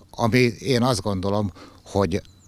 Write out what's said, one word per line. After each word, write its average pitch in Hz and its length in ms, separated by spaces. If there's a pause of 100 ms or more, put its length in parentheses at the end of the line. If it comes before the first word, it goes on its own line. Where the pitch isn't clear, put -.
ami, 117 300 (200)
én 120 240
azt 120 180
gondolom, 98 500 (320)
hogy 98 380 (260)